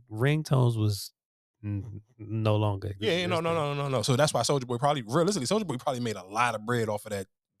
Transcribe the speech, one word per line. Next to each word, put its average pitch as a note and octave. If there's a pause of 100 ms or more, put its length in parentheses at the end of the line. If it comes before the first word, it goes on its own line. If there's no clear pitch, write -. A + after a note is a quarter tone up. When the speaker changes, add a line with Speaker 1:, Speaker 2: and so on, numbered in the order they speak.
(120)
Speaker 1:
ringtones C3
was G#2 (520)
n-, G2+ (160)
no G#2+
longer G2
Speaker 2:
Yeah, G#3+
yeah, F3+
no, F3
no, E3
Speaker 1:
existing. D3
Speaker 2:
no, C#3
no, C#3+
no. B2+
So B2
that's D3
why B2
Soulja C3+
Boy A#2+
probably, C#3
realistically, D#3
Soulja G3+
Boy B2
probably B2+
made A2+
a F#2
lot A2+
of G#2+
bread A#2
off G#2
of G#2+
that, G2 (340)